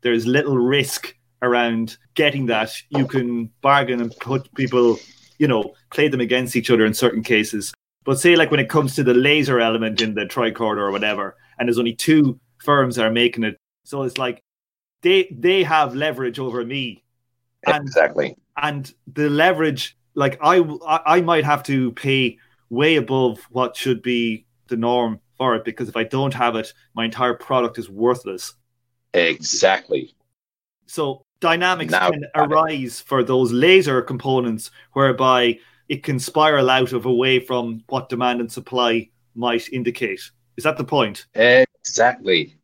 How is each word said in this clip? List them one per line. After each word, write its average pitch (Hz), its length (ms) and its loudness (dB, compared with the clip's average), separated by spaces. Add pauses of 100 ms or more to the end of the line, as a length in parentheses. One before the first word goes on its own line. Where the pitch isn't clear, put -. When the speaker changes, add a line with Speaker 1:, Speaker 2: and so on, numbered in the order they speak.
Speaker 1:
There's 117 260 0
little 135 300 2
risk 135 580 -2 (260)
around 117 560 0 (180)
getting 143 320 0
that. 110 260 -2 (160)
You 139 180 0
can 120 420 -4 (120)
bargain 127 400 2
and 117 160 -6
put 135 380 -6
people, 123 440 2 (380)
you 151 100 2
know, 113 260 -2 (160)
play 147 200 2
them 135 100 -2
against 123 380 -2
each 113 120 -4
other 110 160 6
in 110 80 2
certain 113 300 0
cases. 110 500 -2 (300)
But 135 160 -2
say, 170 160 6
like, 165 160 2
when 147 80 2
it 127 100 -2
comes 143 260 0
to 147 80 0
the 123 100 4
laser 135 460 4
element 113 420 0
in 110 140 -4
the 104 100 -4
tricorder 110 540 -4
or 101 120 -2
whatever, 101 460 -4 (200)
and 120 100 -2
there's 117 120 0
only 120 140 -2
two 151 460 2 (180)
firms 135 400 0
that 117 80 0
are 110 60 2
making 117 340 0
it. 107 120 -6 (280)
So 139 180 -8
it's 127 140 -6
like, 123 240 -6 (600)
they, 185 360 2
they 180 260 2
have 147 320 0
leverage 131 440 -4
over 123 260 -6
me. 123 400 -10 (600)
And 147 180 0
Speaker 2:
Exactly. 78 520 0 (220)
Speaker 1:
and 143 360 -6 (200)
the 147 160 -2
leverage, 151 680 0 (180)
like, 139 260 -2
I, 175 180 4 (260)
I, 160 320 2
I 180 40 2
might 165 240 0
have 143 180 0
to 131 300 -2
pay 135 440 -2 (320)
way 151 280 2
above 127 420 0 (100)
what 123 260 -4
should 127 260 -4
be 117 440 -2 (220)
the 123 100 -4
norm 117 420 -2 (180)
for 127 180 0
it, 110 80 -6
because 113 240 -8
if - 80 -14
I 113 80 -2
don't 135 300 -4
have 120 220 -2
it, 110 180 -8 (200)
my 117 120 -6
entire 120 280 -2
product 120 440 -4
is 101 120 -12
worthless. 104 640 -4 (600)
Speaker 2:
Exactly. 85 1000 0 (720)
Speaker 1:
So 143 380 -6 (140)
dynamics 170 520 0
Speaker 2:
Now 180 200 2
Speaker 1:
can 147 100 -6
Speaker 2:
got 151 240 -2
it. 143 60 -4
Speaker 1:
arise 156 480 0
for 131 240 -2
those 127 300 0
laser 147 480 4
components, 123 680 -4 (220)
whereby 127 680 2 (280)
it 139 160 -8
can 135 160 -4
spiral 147 500 2
out 131 220 2
of 123 140 -4
away 127 340 2
from 117 480 -6
what 135 220 -6
demand 123 320 -2
and 113 100 -8
supply 120 580 -2 (260)
might 120 360 -4
indicate. 117 500 -6 (360)
Is - 80 -14
that 156 120 0
the 147 60 -6
point? 120 500 -2
Speaker 2:
Exactly. 120 1300 2